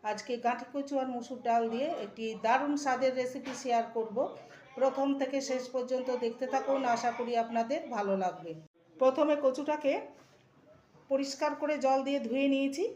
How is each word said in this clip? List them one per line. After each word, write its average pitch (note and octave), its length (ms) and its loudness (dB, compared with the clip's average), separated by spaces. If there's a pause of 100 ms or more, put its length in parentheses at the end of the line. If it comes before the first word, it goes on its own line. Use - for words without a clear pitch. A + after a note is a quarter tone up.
(120)
আজকে G#3+ 220 -4 (120)
গাঁঠি B3 280 0
কচু C#4+ 280 -4
আর C4 140 -2
মুসুর A#3+ 320 -8
ডাল A#3 160 4 (100)
দিয়ে C4 140 0 (180)
একটি A3 200 -10 (200)
দারুণ C4+ 280 4 (100)
স্বাদের C4 360 2
রেসিপি B3+ 420 -6
শেয়ার A#3 240 2 (100)
করব। A3 220 -2 (600)
প্রথম C4+ 300 2 (120)
থেকে C4+ 180 0 (120)
শেষ B3+ 140 0 (100)
পর্যন্ত B3+ 360 -2 (140)
দেখতে A#3 300 -2
থাকুন, C4+ 280 2 (140)
আশা A#3+ 220 0
করি A#3+ 160 -2 (100)
আপনাদের A#3 360 0 (160)
ভালো G3+ 180 0 (100)
লাগবে। E3 280 -4 (460)
প্রথমে D4 460 6
কচুটাকে D4 500 2 (1160)
পরিষ্কার C#4 420 0 (100)
করে D4+ 140 0 (100)
জল C4+ 220 4
দিয়ে C#4 200 2
ধুয়ে C4+ 260 2
নিয়েছি। C#4 300 0 (120)